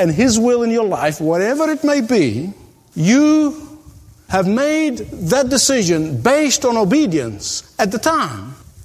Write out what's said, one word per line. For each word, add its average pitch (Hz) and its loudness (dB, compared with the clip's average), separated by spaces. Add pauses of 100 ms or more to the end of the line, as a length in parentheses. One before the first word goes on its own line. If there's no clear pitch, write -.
and 175 2
his 214 2
will 240 2
in 233 0
your 226 0
life, 151 -2
whatever 208 0
it 302 -4
may 285 2
be, 185 0 (420)
you 285 2 (480)
have 185 0
made 285 0
that 247 -2
decision 170 0
based 277 2
on 240 2
obedience 175 -2
at 196 0
the 233 -4
time, 139 -4 (300)